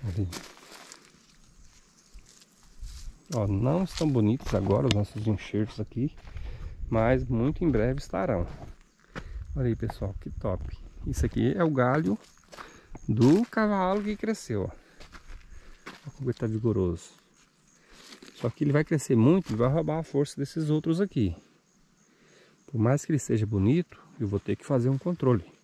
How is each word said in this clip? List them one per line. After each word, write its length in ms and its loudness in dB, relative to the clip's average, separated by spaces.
Ali. 220 -2
Ó, 120 0
não 380 2
estão 240 -2
bonitos 460 2
agora 320 2
os 80 2
nossos 320 -2
enxertos 540 -2
aqui, 340 -4
mas 360 4
muito 400 0
em 60 4
breve 300 2
estarão. 460 -2
Olha 100 0
aí, 100 2
pessoal, 440 -6
que 100 -12
top. 320 -4
Isso 180 -2
aqui 320 2
é 80 4
o 60 4
galho 480 2
do 380 6
cavalo 560 0
que 140 -4
cresceu, 480 -4
ó. 200 -10
Olha 120 -14
como 140 -4
ele 80 -4
tá 80 -2
vigoroso. 640 0
Só 160 -4
que 120 -6
ele 100 2
vai 120 4
crescer 320 0
muito 360 6
e 40 -2
vai 120 2
roubar 320 0
a 20 -6
força 360 -2
desses 300 -4
outros 320 0
aqui. 340 0
Por 120 -6
mais 260 4
que 80 -2
ele 60 2
seja 280 0
bonito, 560 2
eu 80 -2
vou 100 0
ter 180 -4
que 100 -18
fazer 240 2
um 80 0
controle. 460 2